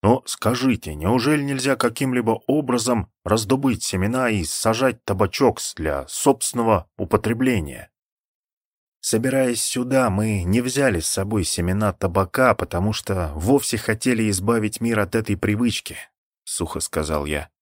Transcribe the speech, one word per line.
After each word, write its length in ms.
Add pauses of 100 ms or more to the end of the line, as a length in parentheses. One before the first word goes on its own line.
Но 220
скажите, 680
неужели 480
нельзя 340
каким-либо 680
образом 640 (140)
раздобыть 600
семена 460
и 140
сажать 640
табачок 560
с-, 140
для 340
собственного 880
употребления?» 920 (1080)
Собираясь 640
сюда, 460
мы 340
не 160
взяли 400
с 80
собой 380
семена 480
табака, 600
потому 380
что 420
вовсе 440
хотели 520
избавить 520
мир 180
от 160
этой 220
привычки, 600 (460)
сухо 380
сказал 440
я. 240 (120)